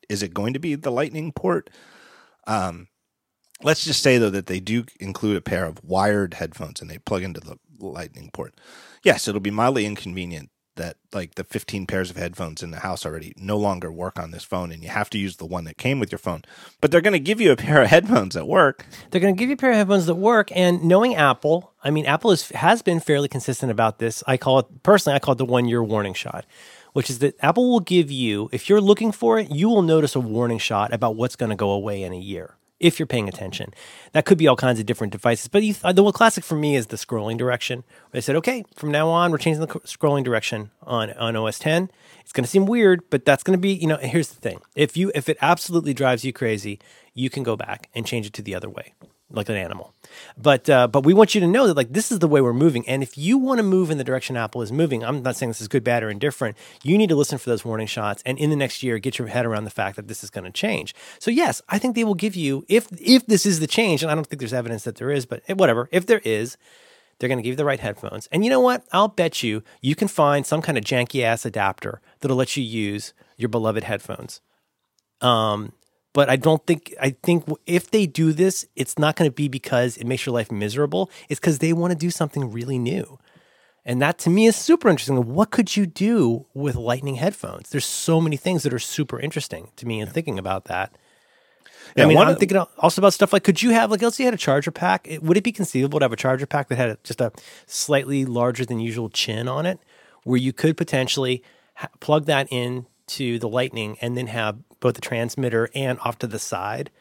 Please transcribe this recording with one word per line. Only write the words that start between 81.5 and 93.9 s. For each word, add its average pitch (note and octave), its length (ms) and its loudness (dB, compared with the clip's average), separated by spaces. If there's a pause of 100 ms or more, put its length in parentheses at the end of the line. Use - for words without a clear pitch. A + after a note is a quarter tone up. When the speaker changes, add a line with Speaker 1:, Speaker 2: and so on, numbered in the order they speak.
Speaker 2:
they D#3+ 140 2
wanna E3+ 220 0
do D#3+ 140 -2
something D3+ 420 -4
really A#2+ 280 -6
new. C3 400 -4 (680)
And B2 140 -2
that D#3 180 0
to - 100 0
me G#3 180 6
is A3 80 4
super D#4+ 340 2
interesting. C3 440 0
What G3 180 2
could - 260 0
you G#3 80 2
do E3 680 0
with C#3 220 -4
Lightning B2+ 400 -2
headphones? C3+ 540 -6
There's C3+ 160 -4
so - 340 0
many D#3+ 160 0
things F3 280 -2
that C#3 100 -2
are B2 60 -2
super B2+ 400 -6
interesting C#3 560 -8
to - 100 -14
me A2+ 140 -4
in G#2+ 100 -6
thinking D3+ 300 -6
about F#2+ 260 -6
that. F#2 300 -6 (1000)
Speaker 1:
Yeah, C#3+ 100 8
Speaker 2:
I - 20 8
mean, D#3 100 8
Speaker 1:
one F3+ 100 8
Speaker 2:
I'm E3+ 60 6
Speaker 1:
of E3+ 60 -2
Speaker 2:
thinking F#3+ 180 2
al-, F3+ 220 -2
also E3+ 200 4
about F#3+ 140 6
stuff - 180 4
like, G3 120 2
could F#3 180 4
you A#3+ 80 2
have, A3+ 220 4